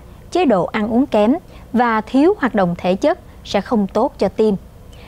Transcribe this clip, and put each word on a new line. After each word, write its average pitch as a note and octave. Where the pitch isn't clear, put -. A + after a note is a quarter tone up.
chế F4+
độ G3+
ăn G#3+
uống B3
kém G#3+
và A#3
thiếu D4
hoạt A#3+
động F3+
thể F#3
chất D4+
sẽ -
không G#3
tốt A#3
cho G3+
tim. G#3+